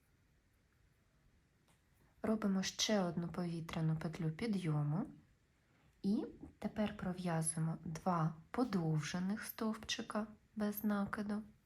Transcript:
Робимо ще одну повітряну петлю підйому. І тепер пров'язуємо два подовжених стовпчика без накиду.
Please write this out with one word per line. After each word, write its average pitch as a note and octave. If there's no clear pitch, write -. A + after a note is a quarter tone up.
Робимо G#3
ще -
одну E3+
повітряну E3
петлю D#3+
підйому. E3
І G#3+
тепер G#3
пров'язуємо E3
два D#3+
подовжених F3+
стовпчика A3
без G#3
накиду. G#3